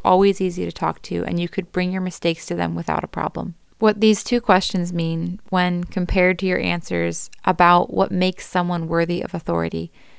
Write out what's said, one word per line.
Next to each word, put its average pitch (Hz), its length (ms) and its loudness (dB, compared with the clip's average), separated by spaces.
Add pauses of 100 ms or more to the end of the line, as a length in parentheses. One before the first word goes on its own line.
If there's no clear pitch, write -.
always 190 340 6
easy 180 260 -2
to 170 60 -6
talk 160 320 -4
to - 220 -6
and 170 120 -4
you 175 120 -2
could - 240 -8
bring 180 180 -2
your 185 100 -4
mistakes 175 440 -4
to 175 100 -4
them 170 180 -2
without 165 300 -2
a - 40 -8
problem. - 480 -6 (240)
What 214 200 2
these 214 240 4
two 240 160 0
questions 180 540 0
mean 165 560 -4
when 180 340 0
compared 180 560 2
to 196 60 -2
your 185 140 0
answers 170 720 -4 (140)
about 175 500 4
what 190 180 0
makes 185 360 0
someone 175 400 -2
worthy 170 340 0
of - 120 -6
authority 165 580 -4 (280)